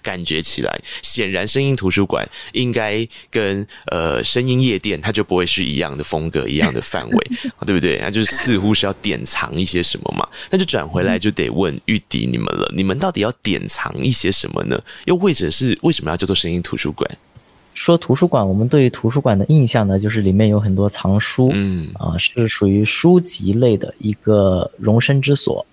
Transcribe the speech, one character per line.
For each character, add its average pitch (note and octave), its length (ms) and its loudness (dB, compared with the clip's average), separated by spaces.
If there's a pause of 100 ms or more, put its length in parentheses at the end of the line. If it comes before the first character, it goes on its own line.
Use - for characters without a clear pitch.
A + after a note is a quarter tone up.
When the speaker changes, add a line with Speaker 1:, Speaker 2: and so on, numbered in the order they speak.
Speaker 1:
感 F#2 220 -6
觉 D#2+ 180 -2
起 - 200 -2
来。 G1+ 200 -4 (220)
显 G#2 260 0
然 F#2 160 -2
“声 C3 160 0
音 C#3 140 0
图 F#2 160 0
书 F#2+ 160 2
馆” A1+ 200 -2 (260)
应 B2 180 0
该 A2 340 -2 (240)
跟， G2+ 380 0 (240)
呃 D#2 320 0
“声 - 240 0
音 B2+ 140 2
夜 A2 180 2
店” F#2+ 200 -4
它 G#2+ 120 -4
就 G#2 120 0
不 F#2 120 -2
会 F2+ 100 2
是 F#2 180 0
一 C#2 140 -2
样 D2 180 -4
的 D2 80 -8
风 D#2+ 280 -4
格、 B1+ 160 -2
一 C2+ 80 -4
样 D#2 180 2
的 A1+ 80 -4
范 B1+ 280 -4
围， - 220 0 (100)
Speaker 2:
<laughs> - 260 -8
Speaker 1:
对 G2 80 2
不 D#2+ 60 2
对？ C#2+ 160 0
它 D#2+ 120 -6
就 G#2+ 140 -2
似 A2 340 0
乎 G#2 160 0
是 G2 140 0
要 G2 60 -4
典 C2+ 320 -6
藏 - 280 -4
一 F2+ 120 0
些 F2 180 0
什 - 160 -2
么 G1+ 180 -6
嘛。 G1+ 100 -2 (220)
那 F#3+ 80 0
就 F#3+ 60 2
转 F2 240 -2
回 F2 160 -2
来 F#2 160 0
就 G#2 100 0
得 D2+ 200 -2
问 D#2 360 -2
玉 G#2+ 220 0
迪 A1+ 180 -4
你 B1 120 -2
们 G#1+ 100 -4
了， G1+ 260 -4
你 F2+ 80 -2
们 F#2+ 160 0
到 F#3 140 0
底 - 100 -6
要 A2+ 100 0 (120)
典 C2 240 -2
藏 - 320 -4
一 - 100 0
些 G2 220 2
什 - 200 0
么 G1+ 120 -4
呢？ A1+ 160 -2 (260)
又 F3+ 120 2
或 F#3+ 160 2
者 E2+ 160 0
是 B2 320 0
为 E3 100 2
什 - 140 -2
么 D2+ 40 -2
要 E2 60 -2
叫 F#2 100 -2
做 F#2+ 80 0
声 F2+ 160 0
音 F2 120 -2
图 - 160 -6
书 - 140 -4
馆？ - 180 -4 (640)
Speaker 3:
说 E3+ 240 2
图 - 180 2
书 F3+ 100 2
馆， A#2+ 220 2
我 F#2 60 0
们 G#2+ 120 2
对 C3+ 200 4
于 A#2+ 40 4
图 - 200 -2
书 C3+ 100 0
馆 A2 180 2
的 G2 120 2
印 C#3+ 180 6
象 A2+ 180 2
呢， G2 140 2
就 G#2 100 0
是 G#2+ 120 0
里 F#2+ 100 4
面 G#2+ 160 4
有 G#2 100 4
很 G#2 160 2
多 G2+ 140 2
藏 G2 320 0
书， B2+ 340 2
Speaker 1:
嗯。 F#2+ 420 -2
Speaker 3:
啊， E2+ 220 -4
是 A2+ 300 0
属 - 180 0
于 G2+ 200 4
书 F3 340 4
籍 G2+ 320 -2
类 A#2 240 4
的 - 220 -6
一 G#2 160 -2
个 G2 640 2
容 G#2+ 240 2
身 C#3 200 2
之 C#3+ 140 2
所。 - 380 -2